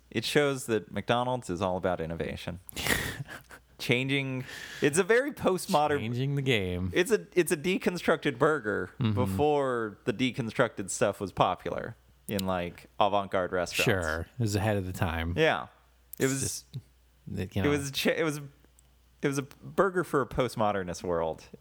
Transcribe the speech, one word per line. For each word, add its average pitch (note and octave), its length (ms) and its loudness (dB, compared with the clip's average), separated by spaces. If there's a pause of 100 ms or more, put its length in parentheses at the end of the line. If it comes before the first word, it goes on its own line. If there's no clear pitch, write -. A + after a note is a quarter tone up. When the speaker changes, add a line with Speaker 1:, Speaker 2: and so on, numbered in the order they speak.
(120)
Speaker 1:
it - 140 -2
shows C#3 400 2
that G#2+ 260 0
McDonald's A#2+ 580 -2
is F2 120 -2
all F#2 160 0
about F2 240 0
innovation. E2 580 -6 (160)
Speaker 2:
<laughs> - 1040 -6
Speaker 1:
Changing. C3 640 0 (380)
It's C#3+ 160 2
a G3 60 6
very A#3+ 280 2
postmodern D3+ 680 2
Speaker 2:
Changing B2 360 -2
the C#3+ 60 -2
game. F#2+ 520 0
Speaker 1:
It's F3+ 180 2
a, G3+ 100 4 (120)
it's F3 200 4
a E3 40 0
deconstructed E3 800 0
burger G#2+ 520 2 (100)
Speaker 2:
Mm-hmm. A2 140 2
Speaker 1:
before B2 880 2
the B2+ 100 0
deconstructed A2+ 760 0
stuff G#2 320 0
was F#2+ 100 -4
popular - 640 0 (320)
in, G2 180 -2
like, F2+ 420 -4 (120)
avant-garde G2 540 2
restaurants. F2+ 300 0 (220)
Speaker 2:
Sure. D#2+ 220 -2 (100)
It B2 40 0
was G#2 140 0
ahead G#2 200 2
of G2 100 -2
the F#2 80 -4
time. E2+ 440 -2
Speaker 1:
Yeah. C3+ 300 2 (520)
It C3 60 2
Speaker 2:
It's C3+ 80 2
Speaker 1:
was C3+ 80 -4
Speaker 2:
just, - 320 -6
you B2 80 -8 (560)
Speaker 1:
it G2 260 -4
Speaker 2:
know. D3 60 4
Speaker 1:
was C#3+ 200 0
a - 20 -12
cha-, - 200 0
it E3 120 0
was, D3+ 160 -2 (840)
it D3+ 60 0
was C#3 120 -2
a - 20 -2
burger F3 640 0
for C#3+ 160 2
a A#2+ 60 0
postmodernist G#2 760 -2
world. E2 400 -2 (180)